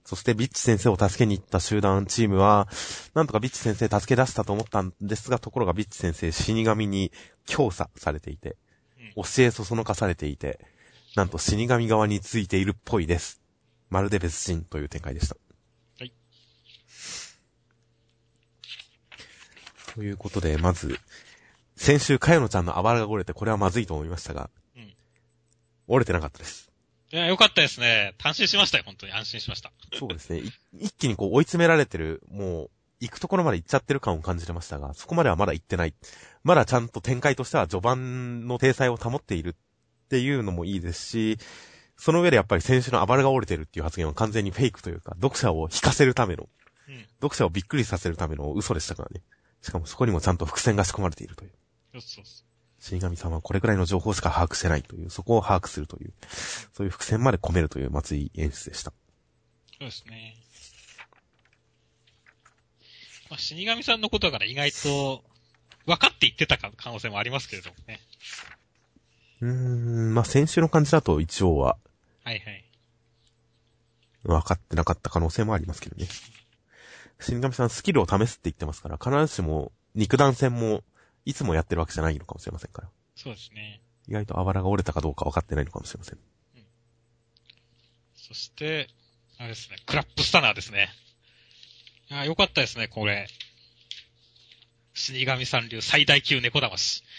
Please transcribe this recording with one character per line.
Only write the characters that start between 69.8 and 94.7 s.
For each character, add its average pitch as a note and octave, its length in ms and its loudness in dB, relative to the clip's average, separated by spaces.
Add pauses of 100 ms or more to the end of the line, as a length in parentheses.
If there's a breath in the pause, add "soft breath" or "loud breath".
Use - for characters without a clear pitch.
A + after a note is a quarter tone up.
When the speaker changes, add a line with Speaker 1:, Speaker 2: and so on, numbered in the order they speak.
Speaker 1:
ま A2+ 80 6
あ、 G#2+ 40 2
先 C#3+ 220 4
週 E3+ 140 2
の E3 80 6
感 D3+ 160 6
じ C3+ 60 -2
だ D#3 100 8
と D#2 180 4
一 D#2+ 240 -2
応 E2+ 140 6
は、 C2 200 2 (460)
Speaker 2:
は A#2+ 80 -8
い G#2+ 80 -6
は G#2 120 -16
い。 F#2+ 120 -20 (1600)
Speaker 1:
分 D#2+ 240 2
か F2 80 2
っ - 40 -2
て - 160 -8
な D#2+ 100 2
か - 80 2
っ - 40 -8
た - 120 -8
可 E2+ 100 0
能 E2 100 2
性 A2 140 0
も G#2+ 100 0
あ G2 40 2
り D#2 80 -4
ま D#2+ 80 -6
す - 80 -16
け - 80 -14
ど D#2+ 60 -16
ね。 F2 120 -8 (1120 loud breath)
死 A#2+ 200 -4
神 B2+ 140 0
さ B2 120 2
ん、 A2+ 40 2
ス - 140 -10
キ G3 100 2
ル C3+ 80 6
を F#2 40 4
試 G2+ 220 4
す - 60 -6
っ - 20 -20
て - 80 -20
言 D#2+ 100 -4
っ - 20 -20
て D#2+ 100 -8
ま D2+ 80 -4
す - 80 -18
か - 80 -10
ら、 D2+ 80 -8
必 B2 140 -4 (160)
ず - 80 -8
し G2+ 60 -4
も D#2 300 -2 (240)
肉 G#2+ 220 2
弾 C#3 180 6
戦 B2+ 180 2
も A2+ 300 -2 (440 soft breath)
い C#3+ 60 -4
つ - 100 -6
も F#2 100 2
や D#2+ 80 4
っ - 40 -2
て - 100 -4
る E2+ 60 2
わ D#2+ 60 -2
け - 40 -12
じ - 80 -8
ゃ D#2 40 -2
な D#2+ 60 2
い D2+ 80 0
の D2+ 80 -14
か - 100 -12
も - 40 -16
し - 60 -14
れ - 80 -8
ま E2 60 -10
せ - 100 -14
ん - 20 -20
か - 120 -16
ら。 E2+ 60 -16 (280)
Speaker 2:
そ - 140 -16
う - 20 -12
で G2+ 60 -20
す - 140 -20
ね。 G#2+ 280 -18 (260)
Speaker 1:
意 G#2+ 60 -8
外 G#2 120 -4
と - 140 -4
あ F2+ 60 0
ば F#2+ 80 2
ら F#2+ 80 -2
が F#2 80 0
折 G2 100 2
れ - 60 0
た - 80 -2
か - 80 -2
ど D#2 80 0
う C#2 60 -4
か - 100 -4
分 C#2+ 80 -2
か E2+ 80 0
っ - 40 -2
て D2 100 -6
な D2 60 0
い C#2 40 -2
の - 60 -12
か - 80 -10
も - 60 -12
し - 80 -14
れ - 40 -14
ま - 80 -18
せ - 100 -18
ん。 - 40 -20 (360)
Speaker 2:
う B2 40 -20
ん。 A2 40 -20 (1500)
そ - 180 -20
し - 200 -12
て、 D3+ 340 -6 (500)
あ B2 60 -16
れ A#2 60 -10
で A2+ 60 -12
す - 140 -16
ね、 F#2+ 60 -20 (100)
ク D3 120 -2
ラ D3 60 0
ッ - 120 -20
プ - 80 0
ス - 80 -2
タ F3+ 80 8
ナ A#2+ 120 4
ー - 20 2
で F#2+ 80 -12
す - 100 -12
ね。 G2+ 160 0 (1200 soft breath)
い C#3 40 -16
や、 C#3 100 -6
よ D#3 120 -2
か G3+ 100 4
っ - 60 0
た C#3+ 100 2
で A#2+ 60 2
す - 100 -10
ね、 A2 100 -4
こ G#2+ 180 -6
れ。 G2+ 220 -2 (1700)